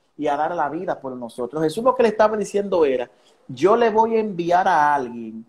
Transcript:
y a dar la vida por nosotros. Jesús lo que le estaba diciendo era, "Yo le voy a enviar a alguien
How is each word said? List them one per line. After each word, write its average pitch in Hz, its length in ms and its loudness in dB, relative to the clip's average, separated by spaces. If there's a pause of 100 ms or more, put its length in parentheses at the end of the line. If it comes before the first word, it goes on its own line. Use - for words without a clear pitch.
(180)
y 147 100 -4
a 143 100 0
dar 160 180 -2
la 151 140 -2
vida 156 300 -6
por 135 180 -10
nosotros. 123 460 -8
Jesús 156 200 -4
lo 254 120 2
que 254 80 2
le 226 60 4
estaba 214 280 2
diciendo 190 480 0
era, 127 240 -2 (380)
"Yo 147 280 2
le 240 140 4
voy 226 260 2
a 220 60 2
enviar 175 480 0
a 147 260 4
alguien 117 540 -8